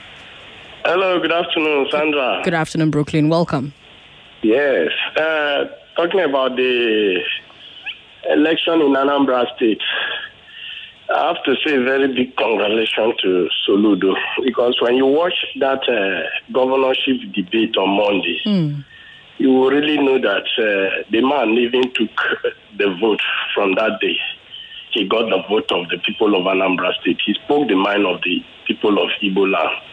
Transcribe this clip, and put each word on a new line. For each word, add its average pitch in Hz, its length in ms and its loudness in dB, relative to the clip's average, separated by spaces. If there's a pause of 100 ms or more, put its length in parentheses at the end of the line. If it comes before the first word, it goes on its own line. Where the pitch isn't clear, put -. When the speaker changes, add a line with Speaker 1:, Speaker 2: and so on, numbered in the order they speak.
(840)
Speaker 1:
Hello, 180 360 2
good 160 120 0
afternoon, 156 600 0
Sandra. 147 520 0
Speaker 2:
Good 175 120 -2
afternoon, 160 340 0
Brooklyn. 151 400 0
Welcome. 160 440 0 (680)
Speaker 1:
Yes. 117 480 2 (260)
Uh, 147 500 0 (300)
talking 170 260 0
about 135 340 0
the 110 680 0 (1080)
election 160 500 2
in 139 140 4
Anambra 135 500 2 (100)
State, 110 260 0 (1300)
I 143 140 0
have 170 160 -4
to 131 200 0
say 147 140 0
very 135 300 2
big 123 300 -2
congratulations 110 840 0
to 90 280 2 (180)
Soludo, 98 480 4 (280)
because 123 380 0
when 123 140 2
you 135 100 4
watch 165 280 2 (260)
that, 135 280 -2
uh, 98 400 -2 (240)
governorship 131 680 2 (180)
debate 107 420 0
on 95 120 2
Monday, 101 560 0
Speaker 2:
Hmm. 156 340 0 (580)
Speaker 1:
you 131 140 4
will 131 180 4
really 147 280 2
know 135 200 2
that, 101 300 0 (100)
uh, 98 540 0
the 113 100 2
man 131 360 2
even 123 360 2
took 110 160 -2 (680)
the 101 220 0
vote 104 220 0 (320)
from 98 220 0
that 110 240 0
day. - 180 -2 (760)
He - 140 0
got 208 220 0
the 92 200 0
vote 107 220 0
of 87 180 -4
the 90 100 -6
people 104 360 0
of 90 100 0
Anambra 92 560 0
State. - 240 -2
He - 80 0
spoke 147 340 0
the 101 80 2
mind 101 300 2
of 87 180 -2
the 90 200 -4 (220)
people 104 320 0
of - 120 0 (120)
Igbo 98 300 0
land. 82 300 -2 (120)